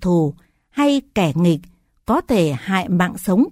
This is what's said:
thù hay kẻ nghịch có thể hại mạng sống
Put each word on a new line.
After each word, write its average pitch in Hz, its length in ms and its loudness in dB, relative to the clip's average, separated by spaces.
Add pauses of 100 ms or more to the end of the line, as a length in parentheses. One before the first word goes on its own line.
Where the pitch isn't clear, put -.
thù 170 320 0 (360)
hay 285 320 0 (140)
kẻ 165 200 0
nghịch 170 260 2 (440)
có 285 160 0
thể 170 320 0
hại 185 360 -4
mạng 180 280 -2
sống 196 340 0